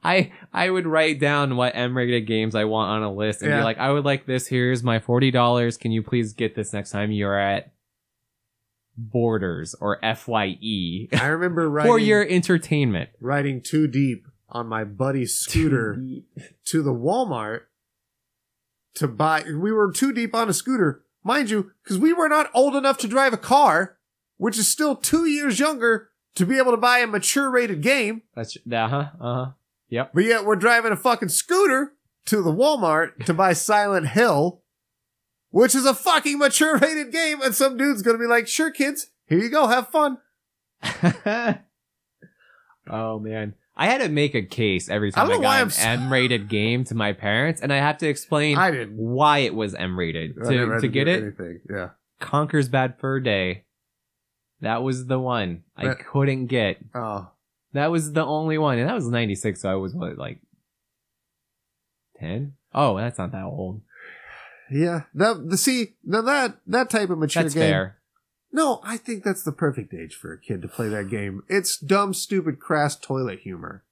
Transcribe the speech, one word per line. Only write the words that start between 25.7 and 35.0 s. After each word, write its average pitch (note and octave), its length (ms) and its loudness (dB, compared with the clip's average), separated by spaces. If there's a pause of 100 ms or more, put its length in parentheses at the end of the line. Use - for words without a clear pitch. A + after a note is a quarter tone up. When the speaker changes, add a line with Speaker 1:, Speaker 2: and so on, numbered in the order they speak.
Speaker 2:
to F3+ 100 2
be C4 120 2
able B3+ 140 4
to A#3 60 4
buy B3 220 4
a A#3+ 80 2
mature C4 420 0
rated A#3 320 0
game. A3+ 400 0 (140)
Speaker 1:
That's, A2+ 220 -10
uh-huh, A#2 520 -2 (100)
uh-huh. B2 320 -6 (380)
Yep. A#2+ 240 -4
Speaker 2:
But F#3 120 2
yet A3+ 200 2
we're G#3+ 100 4
driving A3+ 360 2
a G3 60 0
fucking A#3 320 0
scooter D4 640 2 (340)
to G#3+ 160 2
the E3 80 2
Walmart E3 760 2
to F3 80 0
buy F3+ 200 4
Silent G3 560 0
Hill, E3+ 520 2 (880)